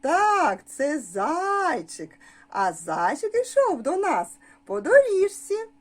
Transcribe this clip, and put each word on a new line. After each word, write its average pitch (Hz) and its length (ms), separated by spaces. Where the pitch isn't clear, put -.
Так, 359 640
це 285 320
зайчик. 285 1080
А 190 240
зайчик 170 600
ішов 494 460
до 302 160
нас 370 300
по 202 160
доріжці. 403 760